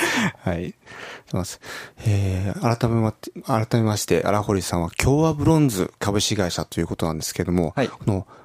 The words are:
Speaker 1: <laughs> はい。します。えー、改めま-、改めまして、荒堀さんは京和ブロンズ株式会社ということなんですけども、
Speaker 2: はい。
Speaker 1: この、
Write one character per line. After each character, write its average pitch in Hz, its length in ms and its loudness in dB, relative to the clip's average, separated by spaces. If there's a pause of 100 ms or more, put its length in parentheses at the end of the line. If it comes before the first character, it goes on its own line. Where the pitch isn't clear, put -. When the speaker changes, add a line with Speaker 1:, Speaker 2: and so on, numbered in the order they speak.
(220)
Speaker 1:
<laughs> - 220 -2
は 90 100 0
い。 - 160 -4
し - 60 -12 (580)
ま 90 120 -2
す。 - 140 -12 (460)
え 98 500 0
ー、 117 220 2
改 117 120 0
め 117 120 2
ま-、 110 120 2 (520)
改 117 160 2
め 110 60 4
ま 104 100 2
し - 80 -4
て、 85 200 2
荒 101 180 2
堀 98 180 0
さ - 160 -2
ん 85 60 2
は 85 80 -4
京 139 280 2
和 160 140 2
ブ 147 120 -2
ロ 160 120 6
ン 151 120 6
ズ 95 280 -2
株 101 220 0
式 - 160 0
会 92 160 0
社 80 140 -4
と - 160 -6
い - 20 2
う 80 40 -2
こ 98 100 -6
と 85 100 0
な 80 60 0
ん 80 40 -4
で 78 60 -6
す - 100 -6
け 90 120 0
ど 87 60 -2
も、 87 240 2
Speaker 2:
は 139 80 2
い。 - 40 0
Speaker 1:
こ - 180 -12
の、 98 220 0 (180)